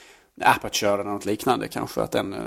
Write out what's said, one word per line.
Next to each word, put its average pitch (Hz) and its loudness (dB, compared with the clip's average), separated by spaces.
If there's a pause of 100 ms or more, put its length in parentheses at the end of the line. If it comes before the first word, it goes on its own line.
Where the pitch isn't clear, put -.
(400)
Aperture 107 2
eller 101 -2
något 101 -6
liknande 107 0
kanske, 113 -6
att 110 -2
den, 98 0
eh, 107 -8